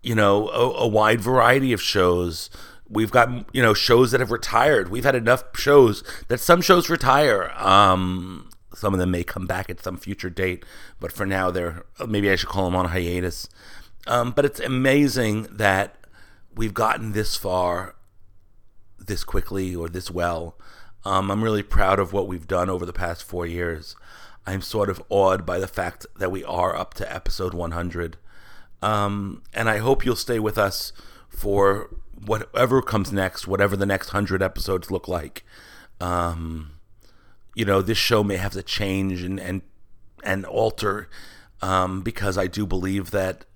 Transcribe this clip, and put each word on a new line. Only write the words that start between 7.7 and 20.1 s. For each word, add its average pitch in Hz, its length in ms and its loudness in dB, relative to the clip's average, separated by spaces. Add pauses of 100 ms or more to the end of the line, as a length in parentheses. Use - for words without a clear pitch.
some 101 180 -2
of 92 80 2
them 90 100 2
may 87 140 0
come 92 220 -8
back 92 240 -6
at - 120 -12
some 92 140 -8
future 95 340 -10
date, 90 340 -4 (360)
but - 100 -8
for 101 160 -6
now, 95 240 0
they're, 87 340 -4 (220)
maybe 101 240 2
I 95 60 4
should - 140 -4
call 95 160 0
them 90 100 0
on 92 100 0
hiatus. 87 600 -4 (580)
Um, 123 260 0
but 143 120 2
it's 143 160 -2
amazing 127 920 2
that 98 460 0 (580)
we've 110 200 -2
gotten 110 380 0
this 104 240 0
far 90 600 -2 (1000)
this - 260 -4
quickly 95 500 -2
or 85 140 -6
this 87 220 -8